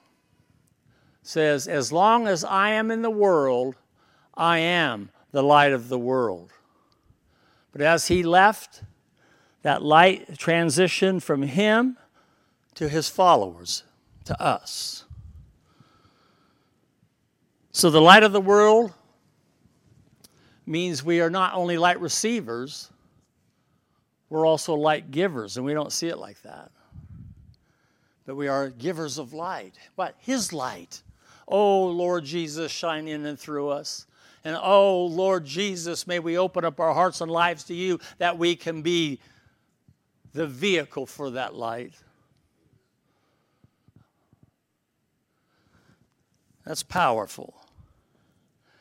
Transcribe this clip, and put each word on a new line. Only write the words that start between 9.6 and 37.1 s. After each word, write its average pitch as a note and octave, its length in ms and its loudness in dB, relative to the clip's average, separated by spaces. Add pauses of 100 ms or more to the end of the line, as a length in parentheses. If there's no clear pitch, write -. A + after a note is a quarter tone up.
that D3 180 0
light D#3+ 520 4
transitioned E3+ 880 0
from C#3 200 -2
him G#3+ 560 0 (760)
to D#3 140 -6
his D3 200 -2
followers, G2 760 2 (400)
to - 180 -8
us. - 600 -6 (2750)
So - 200 2
the D#3 100 6
light F#3+ 240 12
of G#3 80 4
the G3+ 80 2
world G#3 520 6 (1700)
means D#3+ 380 -6
we E3+ 160 2
are E3 100 2
not F#3 240 0
only F3 240 -2
light F3+ 220 2
receivers, D3+ 920 -6 (1400)
we're D#3 160 0
also D#3+ 280 0
light D3+ 380 -2
givers, C3 440 -4
and B2+ 100 -8
we D3 80 -4
don't D3 180 -6
see - 160 -6
it E3 100 -8
like G2+ 240 -20
that. - 300 -20 (1500)
But C3+ 80 -14
we C#3+ 140 -6
are C#3 220 -2
givers D3 480 -8
of C3 140 -14
light. D3+ 440 -12 (180)
What? F3+ 240 -8
His A#3+ 340 -6
light. B2 500 -10 (500)
Oh, G3 340 2
Lord F3 380 -4
Jesus, D#3 460 -8
shine D#3 380 -8
in D3+ 180 -10
and D3 100 -10
through C#3+ 340 -8
us. D3 360 -10 (380)
And D#3+ 180 -8
oh, F#3+ 440 4
Lord F3+ 380 0
Jesus, E3+ 600 -8
may F3 140 -4
we E3+ 180 -4
open F3+ 260 -2
up D#3+ 140 -4
our D#3+ 160 0
hearts F3 260 0